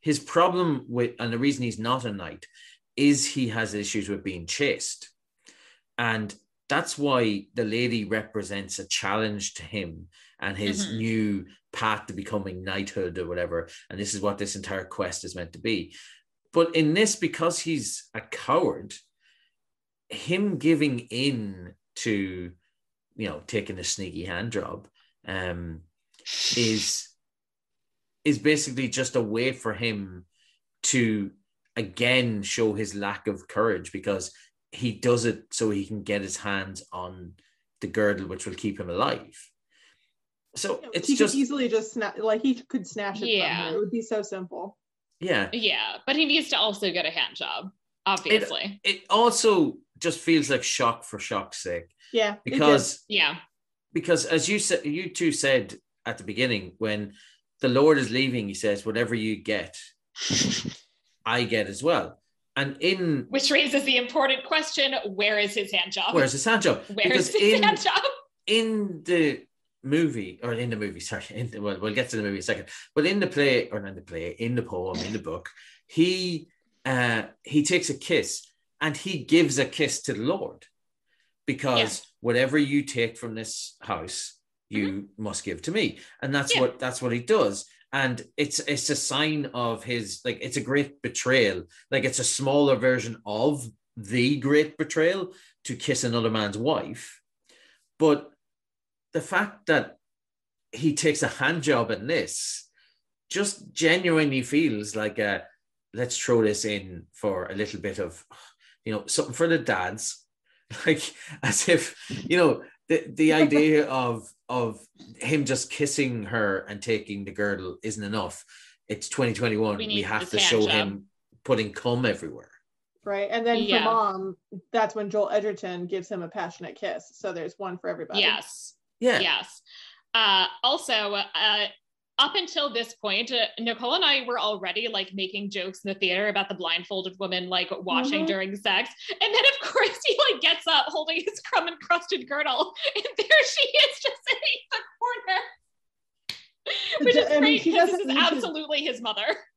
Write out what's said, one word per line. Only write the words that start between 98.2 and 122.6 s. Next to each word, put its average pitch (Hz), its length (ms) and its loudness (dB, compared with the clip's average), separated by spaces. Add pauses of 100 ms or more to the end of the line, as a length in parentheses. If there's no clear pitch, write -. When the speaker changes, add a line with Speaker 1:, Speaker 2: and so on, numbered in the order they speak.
Speaker 1:
the 160 80 0
fact 202 460 -2
that - 300 2 (760)
he 147 200 2
takes 147 300 2
a 120 60 0
hand 151 340 0
job 120 260 4
in 104 180 -4
this - 640 -4 (600)
just - 420 -4
genuinely 160 720 4
feels 123 520 0
like 107 260 -2
a, 101 260 0 (480)
"Let's 120 240 -4
throw 120 260 4
this 104 220 2
in 95 480 -6
for 95 320 -2
a 95 100 -10
little 101 240 -4
bit 92 200 -6
of, 85 260 -8 (580)
you 110 80 -6
know, 107 160 -4
something - 260 0
for 165 140 4
the 165 120 4
dads." 98 600 -2 (480)
<laughs> - 160 -12
Like, 160 160 4 (420)
as 127 260 2
if, - 260 4 (320)
you 170 80 2
know, 165 280 4 (260)
the, 165 180 2
the 156 260 4
Speaker 2:
<laughs> 156 100 8
Speaker 1:
idea 151 440 6
of, 120 400 -2 (220)
of 120 300 -2 (380)
him 143 280 0
just 123 260 -2
kissing 131 520 0
her 101 440 0
and 101 140 -10
taking 104 420 -2
the 98 80 -10
girdle 95 520 -4
isn't 107 200 -6
enough. 101 400 -6 (460)
It's - 180 -6
twenty 120 260 0
twenty-one. 107 440 0
Speaker 2:
We 110 100 -6
Speaker 1:
We 107 80 -2
Speaker 2:
need 101 120 0
Speaker 1:
have 107 140 0
Speaker 2:
this - 100 -8
Speaker 1:
to 208 80 0
Speaker 2:
hand 185 100 6
Speaker 1:
show 165 140 6
Speaker 2:
job. 107 80 2
Speaker 1:
him 101 340 0 (400)
putting 117 260 2
cum 123 340 0
everywhere. 78 460 -4 (540)